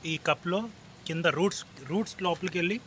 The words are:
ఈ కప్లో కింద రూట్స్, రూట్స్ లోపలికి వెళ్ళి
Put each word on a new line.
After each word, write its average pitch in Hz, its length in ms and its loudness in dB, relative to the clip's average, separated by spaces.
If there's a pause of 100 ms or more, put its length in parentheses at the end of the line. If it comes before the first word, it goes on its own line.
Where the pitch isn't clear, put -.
ఈ 160 120 0
కప్లో 175 520 0 (380)
కింద 165 180 -2
రూట్స్, 170 400 2 (220)
రూట్స్ 196 340 -2
లోపలికి 175 380 0
వెళ్ళి 185 280 0